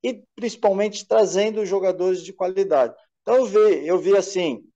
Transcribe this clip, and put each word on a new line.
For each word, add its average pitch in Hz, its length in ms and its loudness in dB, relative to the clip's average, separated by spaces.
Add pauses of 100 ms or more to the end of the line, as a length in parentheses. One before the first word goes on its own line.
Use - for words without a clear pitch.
e 240 220 -6 (100)
principalmente 208 720 -2
trazendo 208 580 0
jogadores 185 600 -2
de 190 80 -18
qualidade. 180 600 0 (300)
Então 226 140 2
eu 254 100 4
vi, 196 400 2
eu 175 140 2
vi 190 160 2
assim 180 480 -2 (120)